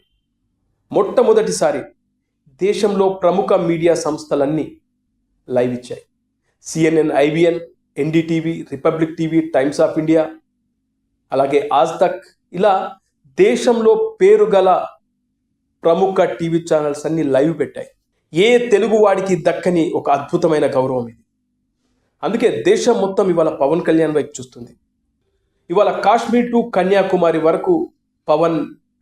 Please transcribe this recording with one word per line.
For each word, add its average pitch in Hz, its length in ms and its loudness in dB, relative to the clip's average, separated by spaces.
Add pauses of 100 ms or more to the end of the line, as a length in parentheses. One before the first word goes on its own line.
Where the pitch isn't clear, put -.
(920)
మొట్టమొదటిసారి 185 920 0 (680)
దేశంలో 196 600 0
ప్రముఖ 185 440 0
మీడియా 170 420 2
సంస్థలన్నీ 151 840 -4 (720)
లైవ్ 123 240 -2
ఇచ్చాయి. - 300 -12 (600)
సిఎన్ఎన్, 156 500 0
ఐబిఎన్, 160 480 2 (380)
ఎన్డీటీవీ, 160 720 -2
రిపబ్లిక్ 160 440 -2
టీవీ, 160 400 -2
Times 147 220 0
of 160 220 0
India, 156 240 2 (1080)
అలాగే 139 400 0
ఆజ్ 156 180 0 (100)
తక్, - 220 0 (300)
ఇలా 190 440 -2 (300)
దేశంలో 220 960 0
పేరు 208 240 6
గల 185 420 2 (960)
ప్రముఖ 190 400 2
టీవీ 165 420 -2 (100)
ఛానల్స్ 151 320 -2
అన్నీ 160 160 -2
లైవ్ 147 360 0
పెట్టాయి. - 280 -8 (480)
ఏ 240 340 2
తెలుగు 208 280 2
వాడికి 190 520 2
దక్కని 170 460 -2
ఒక 151 160 -4
అద్భుతమైన 147 640 0
గౌరవం 127 340 -2
ఇది. 113 100 -20 (1040)
అందుకే 196 440 -2
దేశం 220 340 2
మొత్తం 190 300 -2
ఇవాళ 160 180 0
పవన్ 151 340 -2
కళ్యాణ్ 160 300 0
వైపు 143 160 -2
చూస్తుంది. - 480 -18 (920)
ఇవాళ 190 200 2
కాశ్మీర్ 226 640 0
to 233 160 0
కన్యాకుమారి 180 680 0
వరకు 165 540 0 (360)
పవన్ 160 380 0 (360)